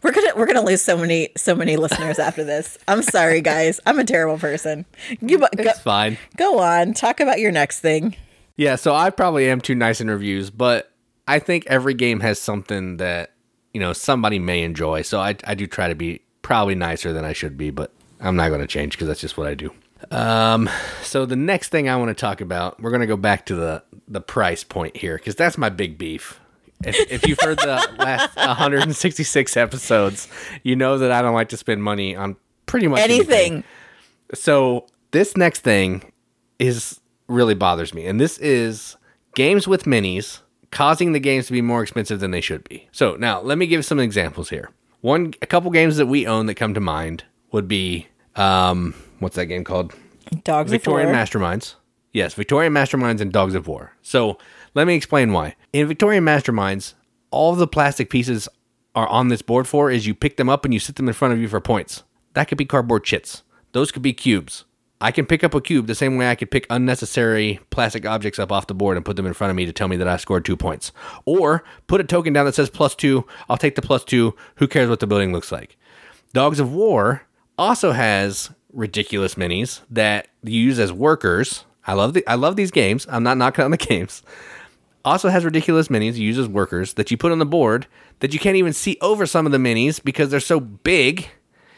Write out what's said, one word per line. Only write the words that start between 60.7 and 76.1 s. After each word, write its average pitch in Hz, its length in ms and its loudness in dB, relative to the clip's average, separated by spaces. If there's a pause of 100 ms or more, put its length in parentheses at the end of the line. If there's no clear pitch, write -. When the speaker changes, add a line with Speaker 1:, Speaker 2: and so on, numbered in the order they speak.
Speaker 2:
you 107 60 0
sit - 160 -8
them 135 120 -2
in 127 60 -2
front 127 200 2
of 113 60 0
you 117 80 -2
for 104 120 -2
points. - 420 -2 (320)
That 147 140 0
could 151 100 -4
be 147 60 -2
cardboard 120 400 0
chits. - 380 -4 (300)
Those 143 200 0
could 127 100 -10
be 135 100 0
cubes. 101 520 -2 (340)
I 110 140 0
can 147 140 0
pick 160 180 2
up 165 80 0
a 143 80 0
cube 123 280 0
the 113 60 -4
same 131 220 0
way 123 140 2
I 120 40 0
could 117 160 -6
pick - 200 -2
unnecessary 117 960 0
plastic 110 380 -2
objects 107 320 -4
up 98 120 -4
off 98 160 -2
the - 80 -8
board 98 220 0
and 85 80 -6
put 98 120 -6
them 95 100 -4
in 90 80 -4
front 101 160 -2
of 92 60 -2
me 90 100 -2
to 85 60 -6
tell 98 160 -2
me 92 100 -2
that 90 100 0
I 87 80 0
scored 90 300 -2
two 90 100 -2
points. - 340 -8 (360)
Or 160 360 2 (240)
put 196 140 2
a 185 40 -2
token 160 280 0
down 143 140 4
that 135 80 0
says 143 160 2
plus 143 240 0
two. 135 320 0 (240)
I'll 123 80 2
take 147 160 0
the - 80 -4
plus 131 220 0
two. 117 300 2 (200)
Who 143 120 2
cares 131 220 2
what 117 120 0
the 113 60 0
building 101 280 2
looks 82 180 -6
like? - 240 -12 (560)